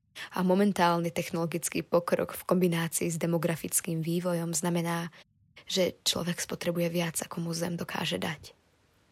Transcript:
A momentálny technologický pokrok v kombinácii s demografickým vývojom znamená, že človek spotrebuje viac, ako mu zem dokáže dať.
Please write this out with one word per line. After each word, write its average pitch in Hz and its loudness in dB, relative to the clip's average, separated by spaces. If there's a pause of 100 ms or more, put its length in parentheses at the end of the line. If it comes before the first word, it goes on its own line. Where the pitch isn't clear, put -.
(360)
A 180 0
momentálny 180 4
technologický 165 -2
pokrok 170 0
v - -10
kombinácii 170 2
s 165 -2
demografickým 165 0
vývojom 170 0
znamená, 170 0 (560)
že - 2
človek - -2
spotrebuje 170 -2
viac, 170 -2
ako 170 -6
mu 165 -2
zem 170 -2
dokáže 175 -2
dať. 175 -6 (600)